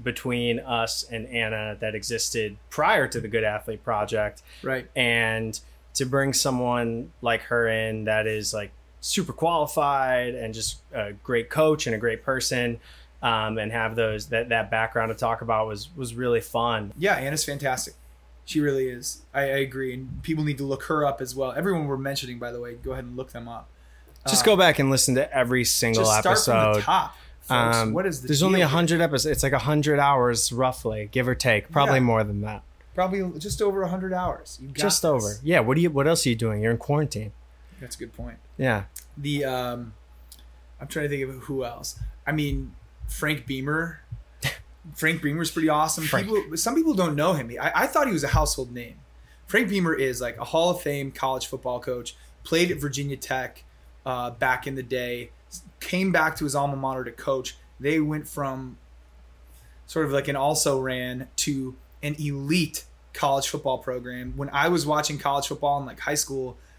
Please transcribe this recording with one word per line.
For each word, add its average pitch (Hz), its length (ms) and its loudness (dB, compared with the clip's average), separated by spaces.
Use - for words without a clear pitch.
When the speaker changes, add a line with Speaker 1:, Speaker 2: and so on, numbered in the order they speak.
Speaker 1:
between 120 580 -2
us 117 500 -2
and 113 180 -8
Anna 110 520 -2
that 107 160 -4
existed 107 600 -4
prior 156 380 4
to 120 120 -4
the 113 80 -6
Good 110 140 0
Athlete 107 400 -2
Project. 107 600 -2
Speaker 2:
Right. 131 320 -4
Speaker 1:
And 113 640 0
to 135 100 -2
bring 135 280 0
someone 123 800 0
like 117 220 0
her 117 240 2
in 110 380 -2
that 107 240 2
is, 107 260 -4
like, 104 160 -6
super - 320 -2
qualified 143 1000 2
and 113 180 -6
just 110 260 -6
a 104 200 -4
great 117 380 0
coach 156 360 4
and 135 80 0
a 110 40 -2
great 113 240 0
person, 123 560 0
um, 110 360 2
and 107 140 -2
have 113 240 0
those, 110 300 0
that, 120 240 -2
that 110 200 0
background 113 400 0
to 113 80 -6
talk 117 220 0
about 110 260 0
was, 104 300 -8
was 123 180 -8
really 120 260 0
fun. 113 580 -2
Speaker 2:
Yeah, 185 160 2
Anna's 143 300 -2
fantastic. 139 500 -4
She - 160 -2
really 135 280 2
is. 123 340 -10
I, 139 80 0
I - 20 2
agree. 131 340 -2
And 127 300 -10
people 156 220 -2
need 147 140 0
to 139 60 -4
look 135 200 -4
her 151 200 0
up 139 160 0
as 127 140 -8
well. 131 180 -2
Everyone 160 340 0
we're 139 100 -2
mentioning, 131 420 -6
by 120 140 -8
the 120 80 -8
way, 120 140 -10
go 123 180 -8
ahead 131 120 -8
and 123 120 -12
look 131 160 -10
them 117 160 -12
up. 117 200 -14
Speaker 1:
Just - 160 4
Speaker 2:
Uh, - 40 -2
Speaker 1:
go 214 100 8
back 180 220 6
and 135 120 4
listen 131 260 4
to 139 200 0
every 123 280 2
single 113 400 2
Speaker 2:
just 107 160 6
start 107 60 0
Speaker 1:
episode. 165 160 4
Speaker 2:
from 107 100 6
the 104 60 4
top, 170 360 2
folks. 117 340 4
Speaker 1:
Um, 110 160 2
Speaker 2:
What 180 140 0
is 147 160 -4
the 127 60 -4
Speaker 1:
there's 147 140 2
only 190 180 6
Speaker 2:
deal 170 60 6
Speaker 1:
a 143 40 0
hundred 165 260 4
Speaker 2:
here? 165 80 4
Speaker 1:
episodes. 147 280 0
It's, 127 100 2
like, 139 100 2
a 135 80 4
hundred 147 400 2
hours 123 520 4
roughly, 117 600 -2
give 127 160 2
or 127 60 2
take. 113 360 2
Probably 139 260 4
Speaker 2:
Yeah. 131 40 6
Speaker 1:
more 113 240 4
than 104 160 -2
that. 107 220 -6
Speaker 2:
Probably 185 440 -2
just 190 240 -6
over 196 200 2
a 180 60 0
hundred 185 240 -4
hours. 180 480 -4
You 131 80 -12
got 135 80 -14
Speaker 1:
Just 196 260 2
Speaker 2:
this. 170 60 4
Speaker 1:
over. 110 340 2
Yeah. 156 180 6
What 120 140 4
do 165 80 4
you, 170 80 4
what 139 180 2
else 165 180 2
are 135 40 6
you 117 60 4
doing? 110 260 0
You're 113 100 2
in 117 60 0
quarantine. 123 540 -2
Speaker 2:
That's 127 160 -14
a - 20 -20
good 113 140 -12
point. 117 260 -14
Speaker 1:
Yeah. 113 280 2
Speaker 2:
The, 143 280 -2
um, 123 480 -4
I'm 135 80 -12
trying 151 160 -2
to 147 120 -2
think 135 120 -4
of 131 160 -12
who 135 200 -4
else. - 340 -10
I 143 60 2
mean, 143 420 -2
Frank 151 400 -2
Beamer. 147 540 -4
Speaker 1:
<laughs> - 540 -10
Speaker 2:
Frank 160 260 0
Beamer's 156 300 0
pretty 160 160 2
awesome. 156 360 2
Speaker 1:
Frank. 185 220 2
Speaker 2:
People, 196 300 0
some 226 180 0
people 320 200 4
don't 175 200 2
know 156 200 4
him. 120 260 -4
I, 151 100 0
I 262 40 4
thought 277 220 2
he 226 40 0
was 147 120 0
a 135 40 -2
household 143 440 0
name. 120 240 -14
Frank 226 220 2
Beamer 180 260 2
is, 131 260 0
like, 120 180 -6
a - 60 -8
Hall 165 260 2
of - 120 -2
Fame 139 300 -4
college 131 340 -2
football 127 320 -6
coach, 123 380 -8
played 175 300 2
at 175 60 -4
Virginia 139 380 -4
Tech, 131 460 -6
uh, 123 260 -4
back 123 360 0
in 135 80 -4
the 131 80 -6
day, 123 480 -6
came 185 300 0
back 160 260 4
to 156 80 -4
his 139 120 -2
alma 143 200 0
mater 131 280 -4
to 117 80 -10
coach. - 440 -4
They 151 220 2
went 151 260 -2
from 131 520 -6
sort 160 200 0
of, 135 60 -2
like, 139 160 2
an 139 80 -2
also 139 440 2
ran 127 560 -4
to 135 380 -2
an 147 160 -4
elite 147 640 -2
college 139 340 2
football 131 300 -2
program. 127 580 -8
When 139 140 -6
I 143 180 4
was 170 180 4
watching 151 320 2
college 139 300 0
football 143 320 0
in, 135 60 -6
like, 120 140 -14
high 147 140 -2
school, 131 420 -4